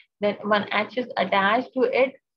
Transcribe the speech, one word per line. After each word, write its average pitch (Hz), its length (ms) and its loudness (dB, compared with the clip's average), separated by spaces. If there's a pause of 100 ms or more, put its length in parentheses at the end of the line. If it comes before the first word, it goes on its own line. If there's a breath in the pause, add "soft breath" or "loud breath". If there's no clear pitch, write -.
(220 soft breath)
then 202 220 0
one 208 280 0
H - 260 -2
is 247 100 -4 (100)
attached 196 560 0
to 262 80 0
it, 254 340 2 (220)